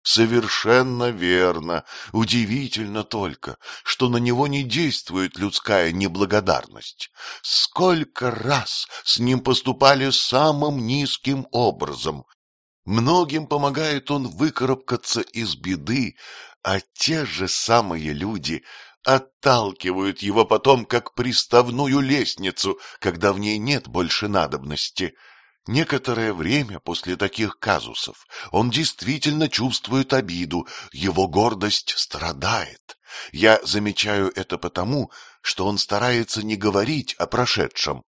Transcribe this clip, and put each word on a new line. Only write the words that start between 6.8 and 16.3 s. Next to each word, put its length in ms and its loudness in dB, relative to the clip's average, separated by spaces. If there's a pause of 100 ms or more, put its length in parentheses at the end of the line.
Сколько 880 0
раз 560 -2 (160)
с 160 0
ним 220 2
поступали 680 4
самым 760 2
низким 680 -2
образом. 720 0 (600)
Многим 600 2
помогает 640 -2
он 200 0
выкарабкаться 920 -2
из 340 -6
беды, 600 -4 (480)